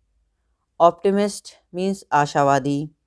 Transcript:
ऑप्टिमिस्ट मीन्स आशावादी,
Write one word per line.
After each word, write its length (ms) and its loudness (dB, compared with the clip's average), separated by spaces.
ऑप्टिमिस्ट 720 0
मीन्स 380 -6
आशावादी, 800 0